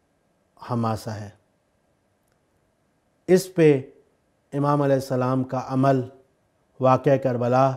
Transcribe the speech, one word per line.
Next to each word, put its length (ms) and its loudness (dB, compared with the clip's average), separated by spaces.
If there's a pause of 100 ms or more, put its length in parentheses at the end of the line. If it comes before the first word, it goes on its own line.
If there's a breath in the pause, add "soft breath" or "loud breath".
(720)
حماسہ 380 -4
ہے۔ 200 -12 (2000)
اس 280 0
پہ 260 4 (720)
امام 280 0
علیہ 140 2
السلام 480 -2
کا 240 -8
عمل، 340 0 (800)
واقعہ 380 2
کربلا 600 0